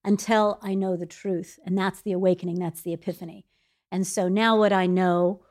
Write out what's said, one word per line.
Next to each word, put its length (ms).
until 580
I 120
know 220
the 100
truth. 600
And 100
that's 240
the 120
awakening, 460
that's 220
the 140
epiphany. 500
And 140
so 220
now 280
what 160
I 140
know 640